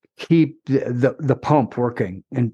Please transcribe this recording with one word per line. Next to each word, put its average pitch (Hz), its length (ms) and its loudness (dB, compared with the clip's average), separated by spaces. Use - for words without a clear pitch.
keep 156 480 0
the, 131 140 0
the, 123 400 0
the 147 160 0
pump - 420 0
working 117 540 -4
in 120 220 -2